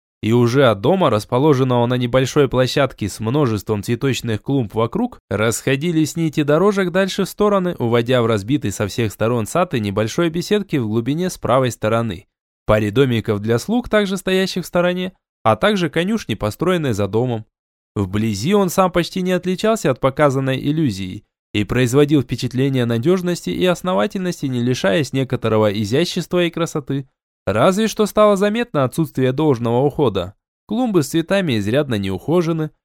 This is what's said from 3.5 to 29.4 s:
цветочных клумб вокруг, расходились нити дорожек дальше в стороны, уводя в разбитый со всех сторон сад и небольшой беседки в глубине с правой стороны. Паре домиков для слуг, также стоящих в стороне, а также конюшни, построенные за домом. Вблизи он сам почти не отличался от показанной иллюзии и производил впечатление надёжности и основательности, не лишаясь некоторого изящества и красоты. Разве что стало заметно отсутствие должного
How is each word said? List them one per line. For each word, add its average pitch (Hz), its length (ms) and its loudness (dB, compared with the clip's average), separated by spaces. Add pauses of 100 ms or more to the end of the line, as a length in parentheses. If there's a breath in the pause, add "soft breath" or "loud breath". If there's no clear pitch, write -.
цветочных 117 580 -4
клумб 135 320 -2
вокруг, 117 460 -2 (100)
расходились 139 840 0
нити 160 260 -2
дорожек 180 480 2
дальше 190 340 0
в - 40 -4
стороны, 196 500 0
уводя 120 440 2
в 113 40 2
разбитый 107 460 -2
со 104 160 -2
всех 110 240 -2
сторон 113 340 -2
сад 175 280 -2
и 120 60 -2
небольшой 110 480 -2
беседки 175 480 -2
в 113 120 0
глубине 135 420 -2
с - 80 -10
правой 123 320 0
стороны. 110 560 -2 (400)
Паре 107 240 2
домиков 113 480 0
для 113 220 0
слуг, 233 280 -2
также 202 280 0
стоящих 190 480 -2
в - 20 -16
стороне, 180 460 -2 (320)
а 214 100 4
также 196 340 0
конюшни, 180 460 -2
построенные 147 600 -2
за 98 120 -2
домом. 110 400 -2 (480)
Вблизи 107 600 -2
он 196 160 2
сам 185 200 2
почти 175 320 -2
не 185 100 -2
отличался 185 600 0
от - 80 -8
показанной 135 580 2
иллюзии 104 680 -2 (300)
и 104 80 0
производил 131 600 2
впечатление 127 640 -2
надёжности 170 640 -2
и 175 140 -2
основательности, 185 840 -2
не 127 160 -2
лишаясь 143 500 0
некоторого 113 600 0
изящества 156 720 -2
и 170 60 -2
красоты. 143 560 -6 (420)
Разве 180 400 2
что 214 160 -2
стало 208 320 4
заметно 208 480 0
отсутствие 127 480 0
должного 123 500 2